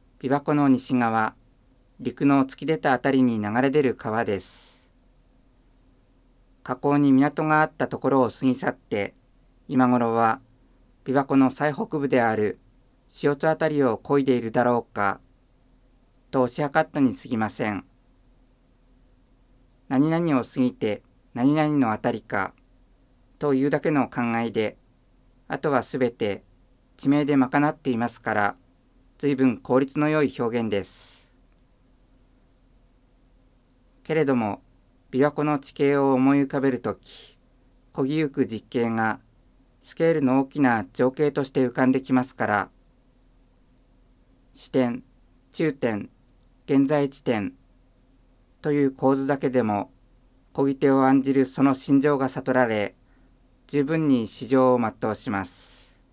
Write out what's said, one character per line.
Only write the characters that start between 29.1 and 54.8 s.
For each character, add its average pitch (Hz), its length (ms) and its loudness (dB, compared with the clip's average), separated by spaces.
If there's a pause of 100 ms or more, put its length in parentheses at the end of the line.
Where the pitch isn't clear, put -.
随 143 180 0
分 127 220 2
効 131 220 2
率 139 180 -4
の 151 100 0
良 156 140 2
い 131 160 -2
表 117 220 -2
現 113 100 -2
で 98 140 -2
す。 - 500 -18 (2750)
け 156 120 -4
れ 156 100 4
ど 135 100 2
も、 107 280 -2 (480)
琵 131 100 0
琶 147 100 4
湖 147 140 -4
の 147 160 -2
地 - 140 -18
形 143 220 2
を 139 160 2
思 135 220 4
い 143 80 2
浮 135 60 0
か 143 120 -4
べ 135 120 0
る 120 80 -4
と 101 160 -6
き、 - 420 -20 (540)
漕 143 120 -2
ぎ 147 120 -2
ゆ 151 140 0
く 135 160 0
実 110 220 -8
景 117 220 -2
が、 113 300 -2 (600)
ス - 140 -18
ケ 165 160 0
ー 160 40 2
ル 151 80 -2
の 131 180 2
大 135 60 -2
き 143 140 -6
な 117 320 2
情 127 200 0
景 147 180 0
と 143 140 -4
し - 80 -14
て 143 80 0
浮 123 100 2
か 127 160 0
ん 131 60 2
で 131 100 0
き 135 100 -6
ま 127 120 2
す - 100 -16
か 110 140 -4
ら、 104 220 -2 (1800)
始 - 180 -18
点、 123 320 -2 (480)
中 156 200 -2
点、 110 380 -4 (560)
現 135 220 2
在 143 200 0
地 - 120 -12
点 104 340 -4 (1080)
と 151 120 -2
い 143 140 2
う 131 40 2
構 135 240 2
図 135 140 -4
だ 139 100 0
け 139 120 -2
で 123 120 2
も、 104 300 -2 (600)
漕 139 140 0
ぎ 139 80 0
手 139 160 2
を 135 160 4
案 135 160 4
じ 135 100 -2
る 135 140 4
そ 139 160 -4
の 135 120 2
心 139 260 2
情 147 180 2
が 135 100 -2
悟 127 240 -6
ら 127 140 4
れ、 107 300 -2 (720)
十 143 160 0
分 156 240 0
に 120 180 2
詩 - 220 -10
情 131 260 4
を 120 60 2